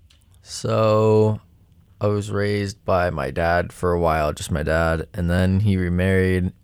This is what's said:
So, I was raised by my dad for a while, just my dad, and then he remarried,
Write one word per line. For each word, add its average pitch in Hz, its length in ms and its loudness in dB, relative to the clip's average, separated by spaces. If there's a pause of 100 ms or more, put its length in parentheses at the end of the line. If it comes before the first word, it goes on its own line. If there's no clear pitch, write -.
(420)
So, 107 1000 2 (600)
I 104 60 0
was 104 240 -2
raised 101 520 -4
by 90 280 0
my 69 180 -4
dad 85 420 -2
for 90 200 -4
a 85 80 0
while, 78 340 0
just - 160 -12
my 78 140 -2
dad, 80 500 0
and 87 160 -4
then 92 300 2
he 101 180 2
remarried, 92 760 0 (120)